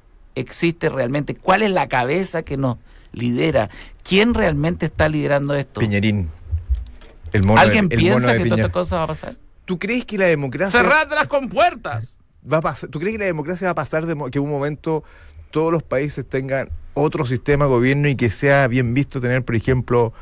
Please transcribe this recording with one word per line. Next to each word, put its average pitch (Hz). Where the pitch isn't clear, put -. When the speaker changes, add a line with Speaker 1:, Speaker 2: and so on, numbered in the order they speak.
Speaker 1:
existe 160
realmente? 135
¿Cuál 190
es 208
la 147
cabeza 160
que -
nos 131
lidera? 120
¿Quién 214
realmente 165
está 156
liderando 143
esto? 135
Speaker 2:
Piñerín. 104
El 98
mono 107
de, 190
Speaker 1:
¿Alguien 208
Speaker 2:
el -
Speaker 1:
piensa 107
Speaker 2:
mono -
de -
Speaker 1:
que -
todas -
Speaker 2:
Piñera. -
Speaker 1:
estas -
cosas 180
va 160
a 156
pasar? -
Speaker 2:
¿Tú 180
crees 233
que 214
la 190
democracia 160
Speaker 1:
¡Cerrad 294
las 302
compuertas! 254
Speaker 2:
va 139
a 165
pas-, 165
¿tú 151
crees 196
que 214
la 202
democracia 170
va 175
a 165
pasar 160
de 165
mo-, 143
que 135
un 143
momento 151
todos 160
los 165
países 139
tengan 135
otro 151
sistema 135
de 139
gobierno 135
y 131
que 120
sea 139
bien 120
visto 131
tener, 123
por 120
ejemplo, 120